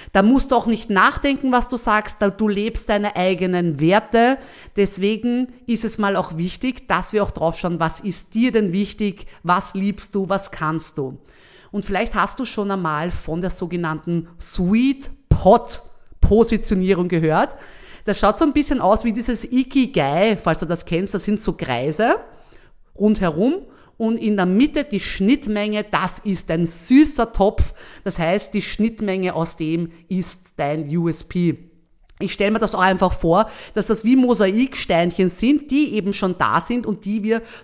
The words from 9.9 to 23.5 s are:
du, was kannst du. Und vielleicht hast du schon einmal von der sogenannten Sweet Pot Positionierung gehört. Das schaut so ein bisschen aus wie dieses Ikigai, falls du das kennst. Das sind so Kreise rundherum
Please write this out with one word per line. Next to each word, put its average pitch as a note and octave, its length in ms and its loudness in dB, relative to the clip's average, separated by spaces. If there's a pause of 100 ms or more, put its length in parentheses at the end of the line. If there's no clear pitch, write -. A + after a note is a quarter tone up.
du, F#3+ 140 -2
was G3 200 -4
kannst D#3 480 -6
du. C3+ 220 -8 (520)
Und G3+ 140 -6
vielleicht A3 300 -4
hast G3 240 -2
du C4 60 -4
schon G3+ 260 -4
einmal E3+ 400 -2
von D#3+ 280 -6
der F3+ 120 -4
sogenannten E3+ 800 -4 (120)
Sweet A#3 720 0 (180)
Pot - 540 4 (380)
Positionierung F#3+ 840 4
gehört. E3 480 2 (500)
Das G3+ 140 -2
schaut G#3+ 200 4
so E4 60 4
ein C#4+ 80 2
bisschen C#4+ 280 0
aus G#3 220 4
wie A3+ 100 0
dieses A#3+ 380 -4
Ikigai, G#3+ 840 2
falls D#3+ 220 0
du F3+ 60 -6
das E3 200 -4
kennst. F3+ 280 -2
Das F#3 100 -6
sind G#3 160 0
so F3+ 140 -2
Kreise D3+ 600 0 (800)
rundherum G3+ 600 2 (420)